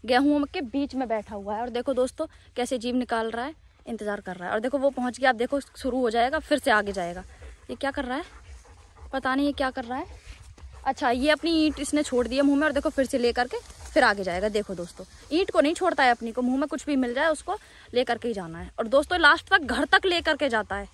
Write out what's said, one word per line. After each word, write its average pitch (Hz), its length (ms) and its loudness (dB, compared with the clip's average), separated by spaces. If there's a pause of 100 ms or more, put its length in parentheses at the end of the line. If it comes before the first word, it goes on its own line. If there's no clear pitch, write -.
गेहूं 277 420 4
के 359 180 -6
बीच 277 320 -4
में 262 120 -2
बैठा 214 280 -4
हुआ 202 200 -6
है। 220 60 -4
और 247 80 -6
देखो 247 240 -2
दोस्तों 254 320 0 (300)
कैसे 247 220 -2
जीभ 240 180 -4
निकाल 226 360 0
रहा 233 140 -6
है, 320 80 -8 (320)
इंतजार 208 360 -6
कर 185 140 -10
रहा 180 120 -10
है। - 60 -2
और 220 60 0
देखो 262 180 -2
वो 269 140 2
पहुंच 247 280 -4
गया, 262 100 4
अब 240 80 2
देखो 247 220 -2
शुरू 262 400 -4
हो 247 100 2
जाएगा, 247 320 2
फिर 294 180 0
से 269 120 0
आगे 202 220 2
जाएगा। 180 300 -4 (460)
ये 254 60 -8
क्या 269 160 -4
कर 269 140 -4
रहा 254 120 -4
है 349 60 -4 (920)
पता 262 220 0
नहीं, 285 100 2
ये 285 80 2
क्या 262 180 -2
कर 254 140 -8
रहा 247 120 -8
है। - 240 -10 (640)
अच्छा 262 240 0
ये 254 220 2
अपनी 311 260 2
ईंट 311 220 2
इसने 294 240 0
छोड़ 247 240 0
दी 240 80 -4
है 277 80 4
मुंह 277 160 4
में 311 60 2
और 294 80 2
देखो 277 180 0
फिर 269 140 0
से 262 120 -4
लेकर 240 300 2
के 440 100 -8 (260)
फिर 285 200 2
आगे 202 200 4
जाएगा। 185 260 -2
देखो 202 260 -2
दोस्तों 180 300 -12 (280)
ईंट 370 180 0
को 339 100 4
नहीं 302 120 2
छोड़ता 320 300 0
है 247 80 6
अपनी 233 200 -2
को, 254 100 -4
मुंह 254 180 0
में 302 100 -2
कुछ 311 160 -8
भी 294 120 0
मिल 247 160 0
जाए 285 160 0
उसको 349 280 -4 (360)
लेकर 240 240 0
के 240 100 -6
ही 233 60 -2
जाना 170 260 -8
है। 180 100 -12 (100)
और 226 100 -2
दोस्तों 302 300 2
लास्ट 320 300 6
तक 381 120 6
घर 247 260 0
तक 392 200 4
लेकर 330 300 2
के 285 120 0
जाता 196 260 -2
है। 202 180 -8